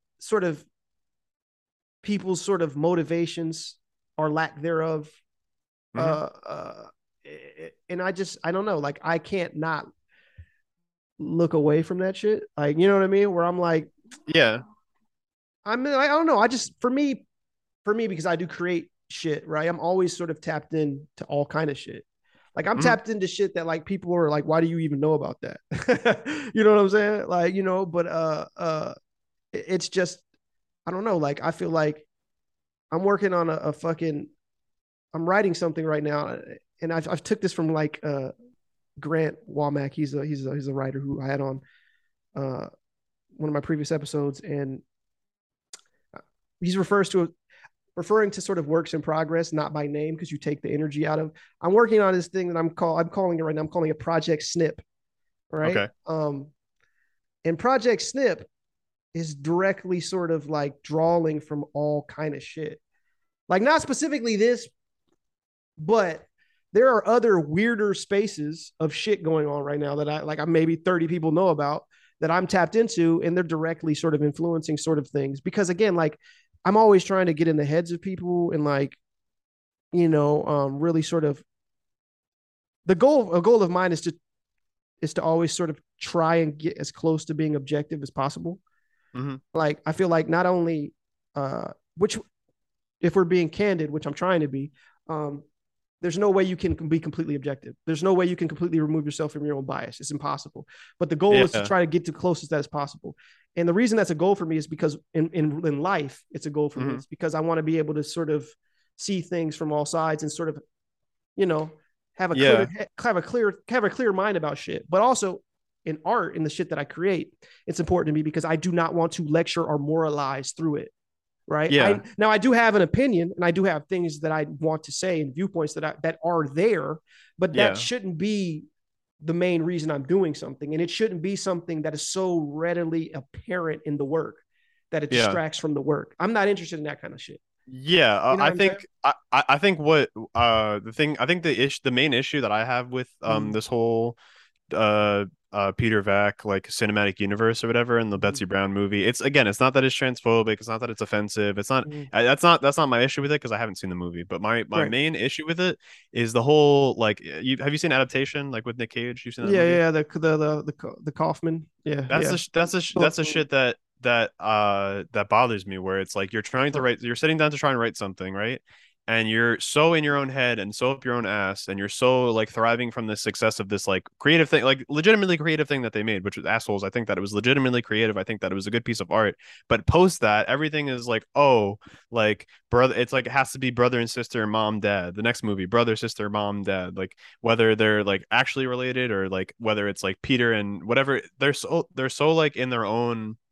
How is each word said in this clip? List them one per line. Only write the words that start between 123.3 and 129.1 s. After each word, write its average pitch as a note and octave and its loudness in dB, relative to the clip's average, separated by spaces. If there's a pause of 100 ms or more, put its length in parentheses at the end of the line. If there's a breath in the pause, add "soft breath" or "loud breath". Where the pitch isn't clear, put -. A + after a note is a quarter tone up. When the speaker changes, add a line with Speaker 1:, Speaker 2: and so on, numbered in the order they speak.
Speaker 1:
and F3 0
I E3+ 4
do F#3+ 2
have D#3 0
things E3+ -4
that D#3 -2
I D#3 -2
want D#3 -2
to C#3+ -14
say F3 -2
and C#3 -4
viewpoints E3 -4
that - -8
I, D3+ -4
that D#3+ -2
are E3 0
there, D#3 0 (400 soft breath)
but D#3+ 0
that B2 -2
Speaker 2:
Yeah. A2+ 4
Speaker 1:
shouldn't F#3 -6
be F#3 -2 (580)